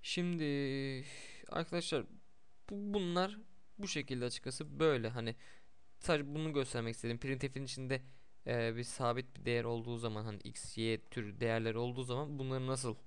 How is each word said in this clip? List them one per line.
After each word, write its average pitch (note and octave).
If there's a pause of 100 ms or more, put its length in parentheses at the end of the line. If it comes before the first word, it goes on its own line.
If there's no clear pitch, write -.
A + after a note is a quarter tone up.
Şimdi F3 (1040)
arkadaşlar E3 (640)
bu, G3+
bunlar F#3+ (400)
bu G3+
şekilde C3
açıkçası C#3
böyle. C3+
Hani A#2 (640)
sadece D3
bunu D#3
göstermek A#2
istedim. A#2
Printf'in C3+
içinde, C3 (440)
e, A#2
bir A#2+
sabit B2
bir -
değer A#2+
olduğu A#2
zaman A2
hani G#2+
x, -
y A2+
tür G#2
değerleri A2+
olduğu B2
zaman C#3
bunları C3
nasıl C3 (100)